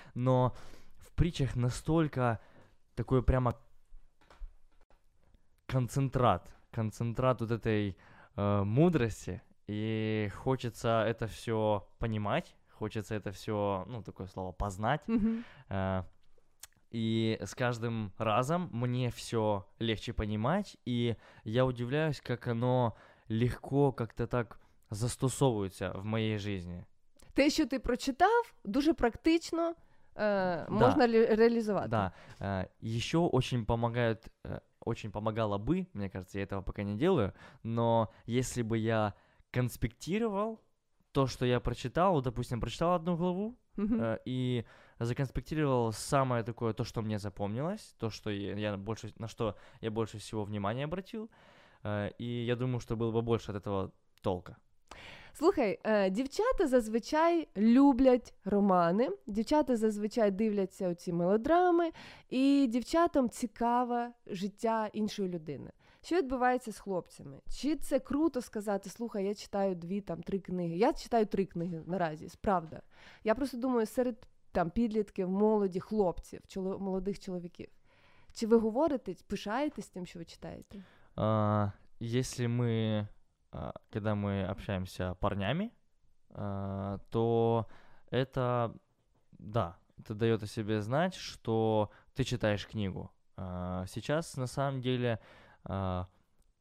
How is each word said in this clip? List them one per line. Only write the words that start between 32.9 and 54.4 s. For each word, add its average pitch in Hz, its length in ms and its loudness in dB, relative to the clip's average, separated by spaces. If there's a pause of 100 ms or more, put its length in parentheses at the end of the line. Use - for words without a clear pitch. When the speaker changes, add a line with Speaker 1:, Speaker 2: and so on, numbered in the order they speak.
Speaker 1:
очень 123 360 0
помогают, 117 640 0 (180)
е, - 160 -8 (240)
очень 113 260 -6
помогало 107 460 -2
бы, 156 360 0
мне 101 160 -4
кажется, 92 300 -8
я 98 60 -2
этого 98 160 -4
пока - 220 -6
не 101 120 -2
делаю, 127 360 2 (320)
но 113 440 2 (200)
если 123 360 -2
бы 113 140 -2
я 110 360 0 (380)
конспектировал 202 1080 -2 (520)
то, 135 160 4
что - 180 -4
я 123 140 4
прочитал, 135 540 0
вот, 143 100 2
допустим, 120 360 -4
прочитал 139 340 0
одну 175 220 0
главу, 180 400 -2 (220)
Speaker 2:
Мгм. 208 240 0
Speaker 1:
э, 113 160 0 (100)
и 123 380 0 (340)
законспектировал 123 920 0
самое 127 500 0
такое, 113 300 -2
то, 120 100 -2
что - 180 -6
мне 107 180 -2
запомнилось, 107 800 -6
то, 113 120 -4
что - 220 -10
я, 98 240 -4
я 104 220 -2
больше, 104 420 -8
на 113 80 -8
что 110 280 -4 (260)
я 113 100 -2
больше 110 260 -4
всего 107 260 -6
внимания 104 420 -4
обратил, 190 440 -8 (540)
э, 104 280 -2 (100)
и - 40 -6 (200)
я 120 100 2
думаю, 123 240 -2
что 117 160 -4
было 113 160 0
бы 113 100 2
больше 117 300 0
от 98 140 -6
этого 101 260 -2 (300)
толка. 92 340 -2 (800)